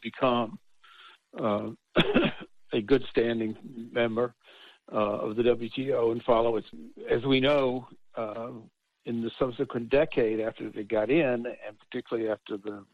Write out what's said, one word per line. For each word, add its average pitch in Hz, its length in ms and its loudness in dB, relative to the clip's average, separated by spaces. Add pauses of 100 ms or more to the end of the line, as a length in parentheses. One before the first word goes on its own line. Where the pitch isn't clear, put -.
become, 120 560 0 (840)
uh, 107 300 0 (260)
<coughs> - 800 0
a 110 80 0
good 123 300 4
standing 113 440 0 (360)
member, 120 420 0 (580)
uh, - 40 -4
of 104 400 -2
the 117 80 2
W 117 260 2
T 135 240 -2
O 117 180 2
and 120 120 -4
follow 117 340 4
its, 98 100 -6 (420)
as 117 160 2
we 135 140 6
know, 131 480 2 (280)
uh, 113 340 -6 (560)
in 117 160 -4
the 113 160 -2
subsequent 123 520 -2
decade 127 500 2
after 110 320 -4
they 110 100 -8
got 107 300 0
in, 127 340 2
and 107 320 -12
particularly 117 520 -6
after 104 280 -6
the, 101 260 -10 (100)